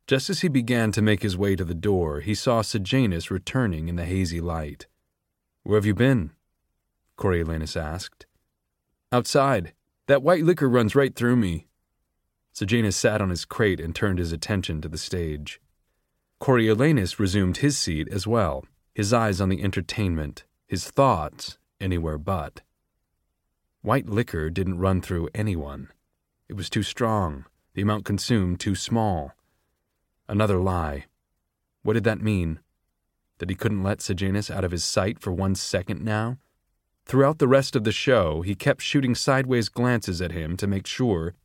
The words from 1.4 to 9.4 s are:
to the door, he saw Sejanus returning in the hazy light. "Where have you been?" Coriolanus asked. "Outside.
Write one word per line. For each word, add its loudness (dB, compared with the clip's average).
to -2
the -4
door, 0
he -2
saw 2
Sejanus 0
returning -2
in -4
the -4
hazy -2
light. -6
"Where 2
have 2
you 2
been?" 2
Coriolanus -2
asked. -8
"Outside. 2